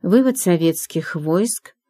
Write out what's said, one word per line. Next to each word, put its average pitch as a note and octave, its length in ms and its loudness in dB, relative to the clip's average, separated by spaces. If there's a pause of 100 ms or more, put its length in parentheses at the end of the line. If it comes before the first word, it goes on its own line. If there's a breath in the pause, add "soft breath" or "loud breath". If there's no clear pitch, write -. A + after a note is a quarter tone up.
Вывод B3 360 2
советских E3 760 -2
войск E3+ 600 -4 (160)